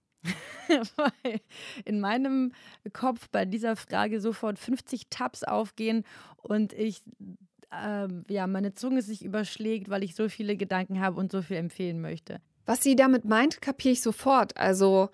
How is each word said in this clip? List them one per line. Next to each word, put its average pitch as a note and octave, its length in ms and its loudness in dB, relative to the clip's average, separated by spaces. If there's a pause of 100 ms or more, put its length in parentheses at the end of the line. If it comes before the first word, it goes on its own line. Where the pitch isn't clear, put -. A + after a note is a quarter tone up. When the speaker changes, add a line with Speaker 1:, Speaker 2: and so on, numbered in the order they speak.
(240)
Speaker 1:
<laughs> - 440 -10 (300)
Weil B3+ 420 -2 (460)
in G#3 160 -2
meinem B3+ 500 0 (400)
Kopf - 380 -4
bei G3 160 0
dieser A3 320 -2
Frage G#3+ 420 -2
sofort G#3+ 400 -4
fünfzig - 500 -6
Tabs - 360 -8
aufgehen A3 580 -2 (320)
und G#3+ 380 -2
ich, G#3+ 300 -4 (680)
ähm, G3+ 560 -6
ja, G3 180 -2
meine F#3+ 280 -2
Zunge C4 300 0
sich G#3 200 -8
überschlägt, G#3 680 -4
weil G3 140 -2
ich F3+ 120 -6
so A3 120 0
viele G#3 300 -4
Gedanken F#3+ 420 -2
habe F#3+ 180 0
und F#3+ 140 -2
so G3 100 -2
viel E3+ 160 -4
empfehlen E3+ 440 -4
möchte. D#3+ 400 -10 (240)
Speaker 2:
Was A#3+ 180 2
sie C4+ 140 6
damit C4 260 6
meint, A3 380 4
kapiere C4 320 0
ich A#3+ 80 0
sofort. B3 560 2
Also, F#3+ 560 4